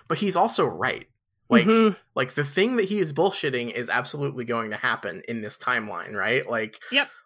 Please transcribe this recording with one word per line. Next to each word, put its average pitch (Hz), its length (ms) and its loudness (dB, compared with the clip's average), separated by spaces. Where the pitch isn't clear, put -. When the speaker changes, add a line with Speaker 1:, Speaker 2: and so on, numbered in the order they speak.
Speaker 1:
but 160 100 -2
he's 190 180 0
also 190 300 4
right. 101 400 -2
Like, 226 160 6
Speaker 2:
Mm-hmm. 220 280 6
Speaker 1:
like, 131 180 -2
the 147 100 0
thing 196 320 0
that 208 100 2
he 208 120 -2
is 160 140 0
bullshitting 139 580 0
is 117 200 -6
absolutely 127 540 -4
going 117 260 -2
to 104 60 -4
happen 101 520 -4
in 117 120 -6
this 104 180 -10
timeline, 107 560 -4
right? 107 360 0
Like, 110 300 -4
Speaker 2:
Yep. 277 180 0